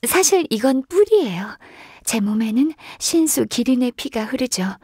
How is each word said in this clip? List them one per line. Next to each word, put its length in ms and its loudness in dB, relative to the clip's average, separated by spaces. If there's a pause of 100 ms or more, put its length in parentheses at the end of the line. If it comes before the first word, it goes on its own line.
사실 440 2
이건 380 0
뿔이에요. 680 0 (460)
제 160 -2
몸에는 520 0 (260)
신수 480 0
기린의 460 0
피가 320 -6
흐르죠. 600 -4